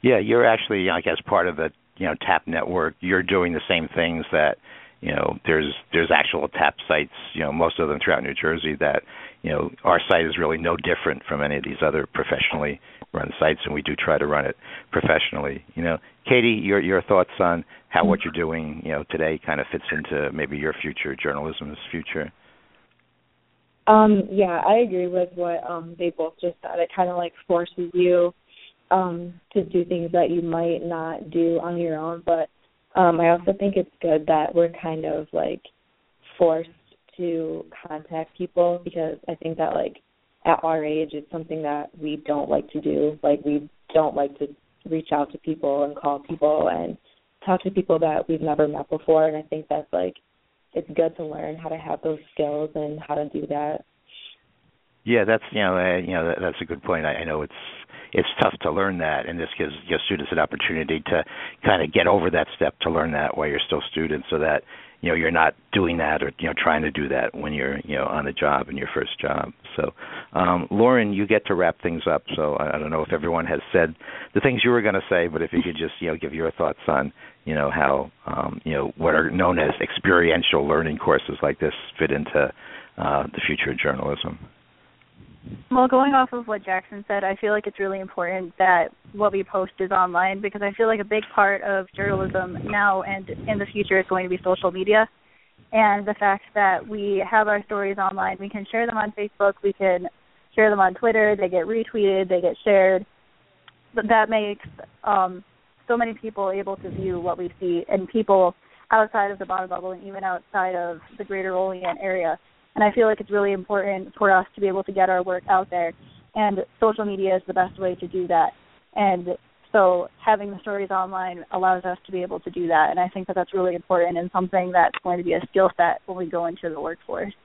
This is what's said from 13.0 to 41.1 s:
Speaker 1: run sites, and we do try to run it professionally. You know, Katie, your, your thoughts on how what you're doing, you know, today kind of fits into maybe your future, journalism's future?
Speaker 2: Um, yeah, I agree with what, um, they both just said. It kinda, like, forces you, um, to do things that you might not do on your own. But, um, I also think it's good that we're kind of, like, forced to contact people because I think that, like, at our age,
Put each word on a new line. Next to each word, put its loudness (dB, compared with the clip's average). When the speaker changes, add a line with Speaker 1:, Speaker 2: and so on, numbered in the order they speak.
Speaker 1:
run -6
sites, 2
and -6
we -4
do -4
try 0
to 0
run 0
it -6
professionally. 0
You -6
know, 0
Katie, 2
your, 2
your 0
thoughts 2
on 2
how 2
what 2
you're -6
doing, -6
you -6
know, -4
today -2
kind -2
of -4
fits -8
into -4
maybe -6
your -4
future, -8
journalism's -6
future? -8
Speaker 2:
Um, 8
yeah, 0
I 6
agree 0
with -2
what, -4
um, -10
they -2
both -6
just -6
said. -8
It -2
kinda, -2
like, -6
forces -2
you, 4
um, -2
to 0
do 0
things -4
that 2
you -2
might -2
not -8
do 2
on -6
your -4
own. -8
But, 0
um, 6
I 6
also 2
think 0
it's 0
good 2
that 2
we're 4
kind -6
of, -4
like, -4
forced 2
to -4
contact -10
people 2
because -4
I -6
think -8
that, 0
like, -4
at 4
our 0
age, -2